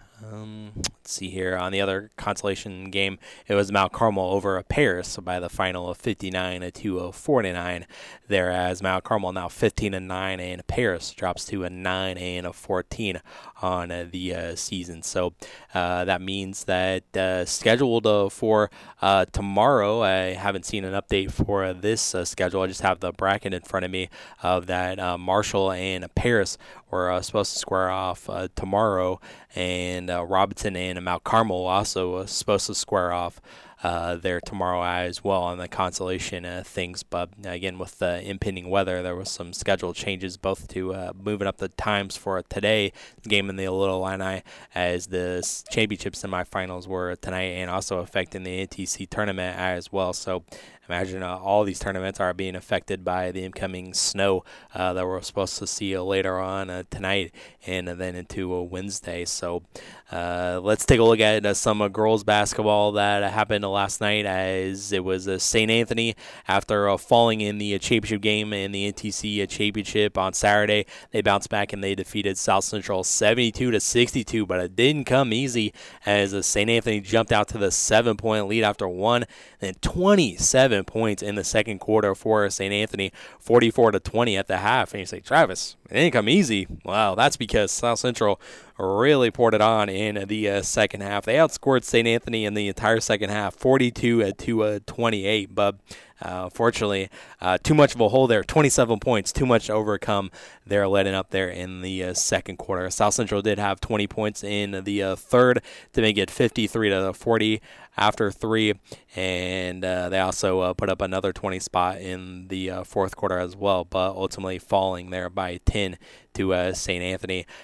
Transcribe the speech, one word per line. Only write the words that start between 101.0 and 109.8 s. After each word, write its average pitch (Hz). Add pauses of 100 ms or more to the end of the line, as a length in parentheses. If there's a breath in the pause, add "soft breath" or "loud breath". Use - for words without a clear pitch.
up 95
there 95
in 90
the, 92
uh, 90
second 90
quarter. 92
South 104
Central 104
did 101
have 98
twenty 104
points 107
in 101
the, 101
uh, 95
third 123 (300 loud breath)
to -
make 107
it 95
fifty-three 113
to 95
forty 110 (360 loud breath)
after 104
three, 110 (400 loud breath)
and, 92